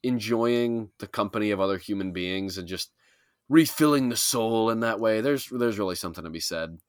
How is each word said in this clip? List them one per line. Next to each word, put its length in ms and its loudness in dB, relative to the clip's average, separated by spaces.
enjoying 960 0
the 80 -10
company 440 -2
of 100 0
other 180 2
human 340 -4
beings 460 -4
and 100 -10
just 220 -8
refilling 600 4
the 80 -2
soul 540 2
in 100 0
that 200 -2
way, 200 2
there's, 280 0
there's 300 0
really 160 0
something 300 -8
to 60 -8
be 100 -8
said. 380 -6